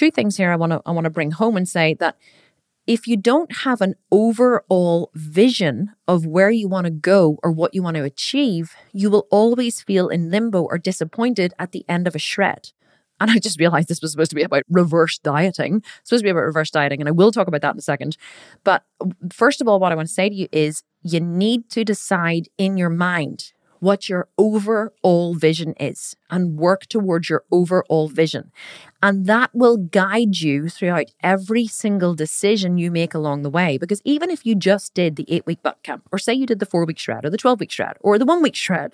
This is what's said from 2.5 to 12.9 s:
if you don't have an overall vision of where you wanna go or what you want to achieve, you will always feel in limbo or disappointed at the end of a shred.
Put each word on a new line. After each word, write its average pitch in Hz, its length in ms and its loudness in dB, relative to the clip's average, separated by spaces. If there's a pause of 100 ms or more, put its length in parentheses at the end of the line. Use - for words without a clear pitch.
if 233 200 0
you 233 100 0
don't 262 340 2 (140)
have 247 160 0
an 190 120 0 (180)
overall 208 1040 2
vision 175 800 0 (160)
of 175 180 2
where 185 240 4
you 220 180 0
wanna 180 220 -2
go 160 540 4
or - 80 2
what 160 240 0
you 185 80 -2
want 165 140 -2
to 143 60 -2
achieve, 170 720 -2 (160)
you 202 200 0
will 208 180 4
always 233 520 2
feel 185 280 0
in 165 220 -2
limbo 208 320 0
or - 160 -4
disappointed 185 800 -2
at 180 120 -8
the - 160 -12
end 175 200 -2
of 170 80 -6
a 151 40 -6
shred. - 520 -4 (500)